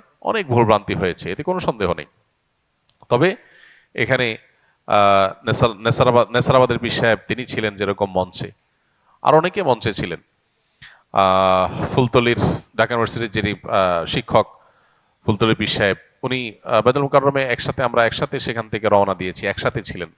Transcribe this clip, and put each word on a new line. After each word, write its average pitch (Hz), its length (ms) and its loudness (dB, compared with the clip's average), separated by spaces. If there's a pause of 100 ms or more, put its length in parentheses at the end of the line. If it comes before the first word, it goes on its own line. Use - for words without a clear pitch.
(220)
অনেক 208 260 -4
ভুলভ্রান্তি 110 460 2
হয়েছে, 87 380 -4
এতে 120 120 -8
কোনো 180 160 -4
সন্দেহ 104 340 -2
নেই। 78 120 -10 (1040)
তবে 151 260 2 (600)
এখানে, 120 420 -2 (500)
আহ, 101 580 2
নেসার-, 113 280 0
নেসারাবাদ-, 117 580 2
নেসারাবাদের 123 480 2
পীর 117 100 -4
সাহেব 110 380 0
তিনি 117 180 -6
ছিলেন 107 300 -4
যেরকম 98 360 -2
মঞ্চে, 92 400 -4 (720)
আর 139 140 4
অনেকে 180 280 0
মঞ্চে 117 300 -2
ছিলেন। 87 260 -8 (920)
আহ, 95 720 2
ফুলতলির 120 540 2 (380)
ঢাকা 113 160 0
ইউনিভার্সিটির 117 380 -2
যিনি, 104 200 -2
আহ, 90 540 0
শিক্ষক - 540 0 (640)
ফুলতলির 110 300 2
পীর 110 120 -2
সাহেব, 98 300 0 (260)
উনি, 127 280 -4 (120)
আহ, 120 180 0
বায়তুল 127 220 2
মুকাররমে 139 400 2
একসাথে, 131 400 -4
আমরা 117 220 2
একসাথে 120 340 -4
সেখান 113 300 -6
থেকে 110 200 -2
রওনা 101 260 4
দিয়েছি, 90 320 -6
একসাথে 110 360 -4
ছিলেন। 87 340 -10